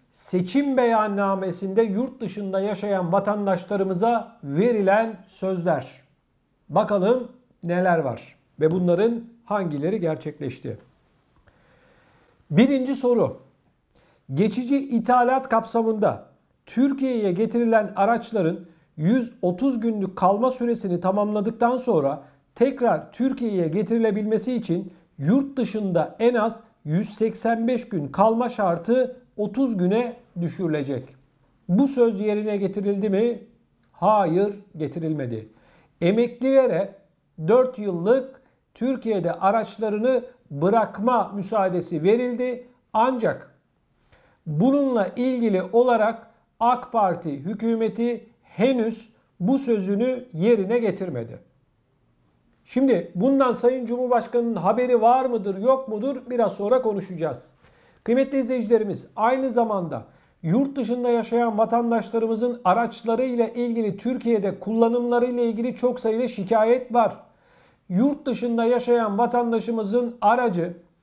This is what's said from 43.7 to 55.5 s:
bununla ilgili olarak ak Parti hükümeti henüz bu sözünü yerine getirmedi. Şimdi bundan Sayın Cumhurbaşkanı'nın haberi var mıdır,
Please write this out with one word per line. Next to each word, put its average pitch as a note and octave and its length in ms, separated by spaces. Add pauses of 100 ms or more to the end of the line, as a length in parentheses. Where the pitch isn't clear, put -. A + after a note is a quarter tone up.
bununla A#3+ 640
ilgili A#3 640
olarak A3+ 560 (320)
ak B3 320
Parti F3+ 400
hükümeti A3+ 960 (120)
henüz A#3 720 (260)
bu A#3 180
sözünü A#3 760
yerine G#3 460
getirmedi. D3 600 (1300)
Şimdi B3 500
bundan B3+ 380
Sayın B3 320
Cumhurbaşkanı'nın A#3+ 720
haberi A3 460
var B3+ 240
mıdır, G#3 320